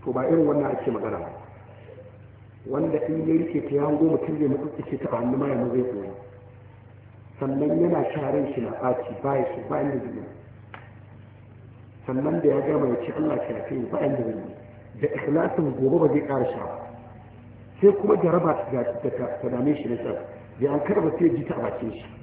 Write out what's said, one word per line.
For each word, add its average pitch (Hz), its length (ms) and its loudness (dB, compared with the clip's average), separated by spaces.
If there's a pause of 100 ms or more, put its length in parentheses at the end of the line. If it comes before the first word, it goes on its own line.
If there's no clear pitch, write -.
To 135 80 -4
ba 127 160 0
irin 165 200 6
wannan 143 240 2
ake 131 200 -2
magana 104 260 -2
ba. - 120 -8 (1400)
Wanda 151 320 0 (100)
in 160 200 0
ya 160 80 4
rike 165 340 0
ta 139 60 0
ya 143 80 4
hango 147 200 4
mutum 156 360 2
zai 147 80 4
mutsutsuke - 520 -4
ta 131 120 -4
a 123 60 -2
hannu 123 200 2
ma 143 100 2
yanzu 123 240 0
zai 123 200 2
koyi. 98 180 -6 (1300)
Sannan 143 420 2
yana 175 220 4 (100)
sha 139 180 -2
ran 139 220 0
shi 127 80 -2
na 110 80 -4 (100)
ɓaci, - 420 0
ba 139 160 0
ya 123 80 2 (100)
so, - 140 -8
ba 147 120 0
inda 135 180 0
zai - 160 -8
yi. 101 80 -8 (1800)
Sannan 147 360 0
da 151 60 6
ya 135 140 6
gama 143 260 2
ya 117 80 2 (100)
ce, - 100 -6
"Allah - 220 0
ka - 160 -4
yafe - 220 -8
ni, 120 140 -2
ba - 100 -2
inda 131 240 0
zai 110 120 -4
yi." - 200 -10 (440)
Da 147 80 0
ikhlasin 151 680 0
gobe 151 320 4
ba 131 60 4
zai 143 140 2
ƙara 131 180 0
sha - 120 -2
ba. - 220 -8 (1000)
Sai 196 140 10
kuma 208 220 4
jaraba 165 360 4 (180)
ta, 123 120 0
ta, - 260 -2
ta, 123 160 -4 (160)
ta 131 80 -2
dame 131 260 2
shi - 120 -6
na 117 80 0
can. 110 220 -4 (420)
Bai 131 80 4
an 143 160 2
karba 175 340 2
sai 170 100 4
ya - 60 4
ji 147 120 -2
ta 160 100 -4
a - 60 -6
bakin 110 300 -4
shi. - 140 -12 (180)